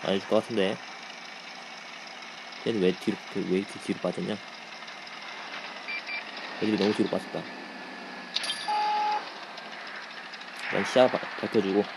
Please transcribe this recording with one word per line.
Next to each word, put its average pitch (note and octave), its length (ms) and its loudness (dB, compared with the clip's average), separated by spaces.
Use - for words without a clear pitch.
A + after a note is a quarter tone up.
안 E2+ 100 4
해줄 G2 160 2
것 G#2+ 120 8
같은데. G#2 360 2
쟤는 A2+ 180 2
왜 F2+ 120 8
뒤로, G2 240 0
왜 F#2 240 2
이렇게 - 220 -4
뒤로 - 180 0
빠졌냐? F#2 380 0
애들이 G#2+ 200 4
너무 G2+ 160 6
뒤로 G#2 160 4
빠졌다. F#2 320 -2
난 G2 140 4
시야 B2+ 220 10
바-, - 100 4
밝혀주고. G2+ 680 4